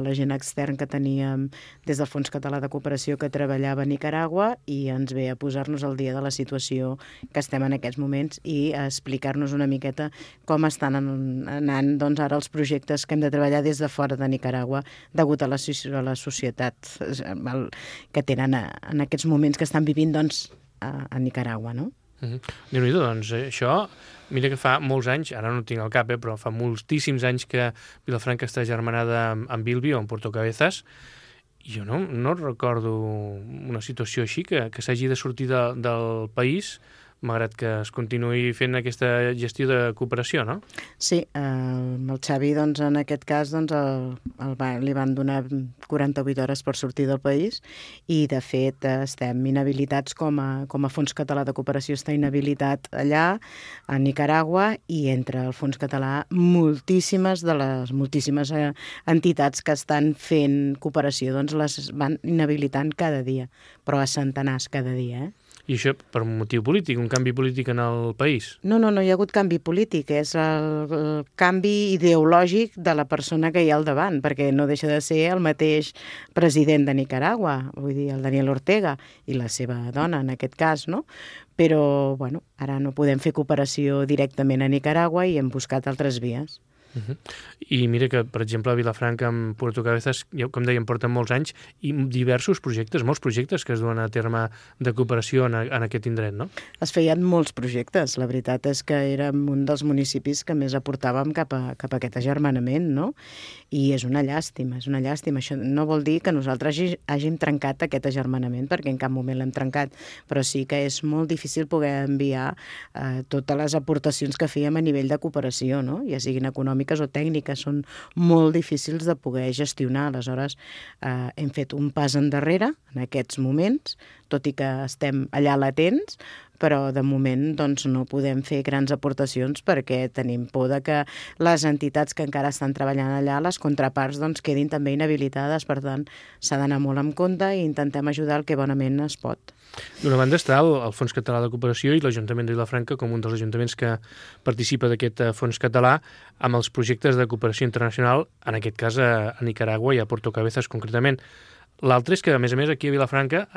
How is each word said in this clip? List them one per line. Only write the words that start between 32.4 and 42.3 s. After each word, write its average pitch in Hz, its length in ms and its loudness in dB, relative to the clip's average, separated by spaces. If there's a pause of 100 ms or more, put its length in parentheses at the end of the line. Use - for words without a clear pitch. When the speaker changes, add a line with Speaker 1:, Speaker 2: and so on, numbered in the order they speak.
Speaker 2:
una 110 840 -6
situació 117 440 -4
així 156 160 -4
que, 127 320 -2
que - 80 -12
s'hagi 123 240 -2
de 131 100 2
sortir 127 380 -4
de, 127 80 2 (160)
del 117 560 -2
país, 135 460 0 (420)
malgrat 113 320 -2
que 117 140 -4 (160)
es 104 100 -10
continuï 120 540 0 (100)
fent 127 160 0
aquesta 127 320 -2 (320)
gestió 120 320 -2
de 131 60 4 (180)
cooperació, 123 480 -2
no? 117 140 -2 (420)
Speaker 1:
Sí, - 240 2
eh, - 160 -8
amb 127 720 -2
el 135 80 -4
Xavi, 139 300 0 (100)